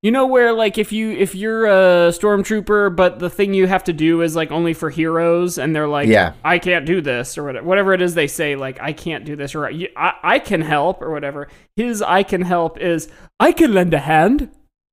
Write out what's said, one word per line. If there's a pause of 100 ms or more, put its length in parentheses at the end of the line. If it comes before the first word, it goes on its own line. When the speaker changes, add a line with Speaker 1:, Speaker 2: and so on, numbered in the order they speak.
Speaker 1:
you
know
where,
like,
if
you,
if
you're
a
stormtrooper,
but
the
thing
you
have
to
do
is,
like,
only
for
heroes,
and
they're
like,
Speaker 2:
Yeah. (120)
Speaker 1:
"I
can't
do
this,"
or
whatever,
whatever
it
is
they
say,
like,
"I
can't
do
this,"
or,
"Y-,
I,
I
can
help,"
or
whatever. (280)
His
"I
can
help"
is, (320)
"I
can
lend
a
hand (420)